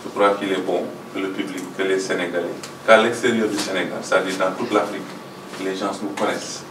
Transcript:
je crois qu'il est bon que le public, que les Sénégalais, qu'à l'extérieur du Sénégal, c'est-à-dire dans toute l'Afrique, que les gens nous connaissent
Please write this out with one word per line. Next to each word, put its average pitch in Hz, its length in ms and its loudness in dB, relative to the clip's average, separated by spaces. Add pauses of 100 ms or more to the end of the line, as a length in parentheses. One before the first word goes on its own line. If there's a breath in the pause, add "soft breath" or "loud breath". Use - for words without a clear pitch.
je - 60 -8
crois 101 220 4
qu'il 101 200 0
est 92 140 0
bon 90 180 0 (300)
que 98 60 -4
le 95 100 -2
public, 95 340 -4 (140)
que 98 60 0
les 95 160 4
Sénégalais, 87 540 -2 (340)
qu'à 110 140 10
l'extérieur 113 460 2
du 101 100 -2
Sénégal, - 440 -2
c'est-à-dire 92 360 2
dans 92 140 2
toute 110 220 -2
l'Afrique, 87 280 2 (580)
que 95 40 -4
les 95 120 -2
gens 98 160 -2 (100)
nous 101 80 -4
connaissent - 600 -4